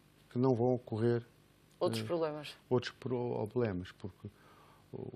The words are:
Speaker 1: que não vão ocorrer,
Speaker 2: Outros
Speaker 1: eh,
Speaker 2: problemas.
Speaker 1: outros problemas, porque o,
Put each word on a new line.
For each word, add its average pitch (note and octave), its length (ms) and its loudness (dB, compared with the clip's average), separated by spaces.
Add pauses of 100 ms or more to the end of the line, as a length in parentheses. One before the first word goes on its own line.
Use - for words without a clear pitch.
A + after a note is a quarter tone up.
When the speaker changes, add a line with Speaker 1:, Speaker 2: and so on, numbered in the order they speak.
(300)
Speaker 1:
que - 80 -6
não C3 160 6
vão B2 220 2
ocorrer, A#2 500 0 (540)
Speaker 2:
Outros A2+ 240 0
Speaker 1:
eh, - 20 -6
Speaker 2:
problemas. D3+ 440 -2 (200)
Speaker 1:
outros B2 220 2
problemas, A#2+ 1040 -2
porque - 340 -12 (680)
o, - 220 -8